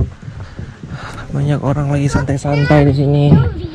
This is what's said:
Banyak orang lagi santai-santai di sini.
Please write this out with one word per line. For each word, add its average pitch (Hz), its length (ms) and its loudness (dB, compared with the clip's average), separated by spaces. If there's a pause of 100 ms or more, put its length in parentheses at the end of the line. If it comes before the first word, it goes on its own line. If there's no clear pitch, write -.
(1300)
Banyak 143 320 -2
orang 143 320 0
lagi 139 160 0
santai-santai 143 800 2
di - 0 -
sini. 143 320 2 (500)